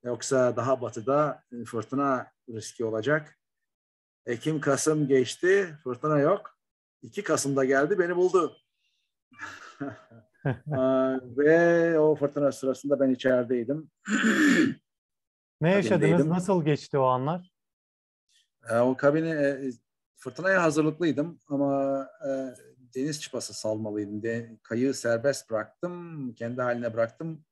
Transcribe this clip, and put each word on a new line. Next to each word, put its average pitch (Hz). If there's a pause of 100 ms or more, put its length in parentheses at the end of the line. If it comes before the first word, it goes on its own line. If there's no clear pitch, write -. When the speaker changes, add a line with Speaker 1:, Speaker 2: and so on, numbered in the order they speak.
Speaker 1:
Yoksa 123
daha 123
batıda, 127 (100)
e, 120
fırtına 131 (220)
riski 113
olacak." 120 (880)
Ekim, 135
Kasım 151
geçti, 160
fırtına 147
yok. 175 (440)
İki 123
Kasım'da 139
geldi, 143
beni 175
buldu. 180 (760)
<laughs> -
Aa, 131 (200)
ve 165
o 151
fırtına 143
sırasında 135
ben 135
içerideydim. 127 (140)
<clears throat> 226 (800)
Speaker 2:
Ne 165
yaşadınız? 190
Speaker 1:
Kabindeydim. 156
Speaker 2:
Nasıl 180
geçti 147
o 131
anlar? 135 (1160)
Speaker 1:
E, 113
o 127
kabine, 160
e, 139 (440)
fırtınaya 180
hazırlıklıydım 156
ama, 139 (200)
e, - (680)
deniz 147
çıpası -
salmalıydım. 107
De-, 117
kayığı 127
serbest 117
bıraktım, 156
kendi 120
haline 120
bıraktım. 151